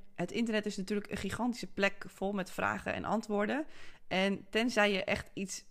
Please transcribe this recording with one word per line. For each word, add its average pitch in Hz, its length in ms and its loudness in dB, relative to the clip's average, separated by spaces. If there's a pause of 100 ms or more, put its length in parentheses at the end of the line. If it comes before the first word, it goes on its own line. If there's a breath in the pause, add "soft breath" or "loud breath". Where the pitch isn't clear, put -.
(140)
het 180 180 -2
internet 220 340 2
is 208 100 -2
natuurlijk 202 340 -2
een 196 60 -4
gigantische 214 560 -2
plek 196 360 2
vol 196 240 -2
met 190 180 -2
vragen - 440 0
en 90 100 -2
antwoorden. 214 640 0 (420 loud breath)
En 190 420 2
tenzij 220 420 4
je 190 120 0
echt - 300 0
iets, - 360 -6